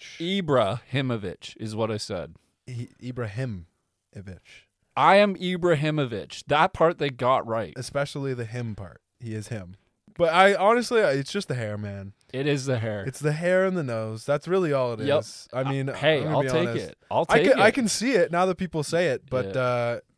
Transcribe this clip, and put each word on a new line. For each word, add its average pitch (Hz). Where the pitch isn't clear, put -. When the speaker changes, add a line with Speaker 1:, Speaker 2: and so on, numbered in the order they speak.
Speaker 1:
Ibrahimovic 127
is 110
what 110
I 107
said. 82
Speaker 2:
I-, 120
Ibrahimovic. 104
Speaker 1:
I 156
am 202
Ibrahimovic. 156
That 156
part 165
they 147
got 123
right. 110
Speaker 2:
Especially 139
the 120
him 113
part. 92
He 117
is 107
him. 92
But 165
I, 190
honestly, 226
I, 156
it's 139
just -
the 139
hair, 107
man. 101
Speaker 1:
It 135
is 143
the 127
hair. 107
Speaker 2:
It's 131
the 147
hair 180
and 190
the 170
nose. 110
That's 143
really 175
all 127
it 110
Speaker 1:
Yep. 139
Speaker 2:
is. -
I 131
mean, 135
Speaker 1:
Uh, 127
hey, 147
Speaker 2:
I'm 120
gonna 151
Speaker 1:
I'll 139
Speaker 2:
be 135
Speaker 1:
take 165
Speaker 2:
honest. 117
Speaker 1:
it. -
I'll 139
Speaker 2:
I 226
Speaker 1:
take 185
Speaker 2:
can, 262
I 208
Speaker 1:
it. 233
Speaker 2:
can 247
see 247
it 170
now 175
that 185
people 165
say 170
it, 123
but, 123
Speaker 1:
Yeah. 131
Speaker 2:
uh, 120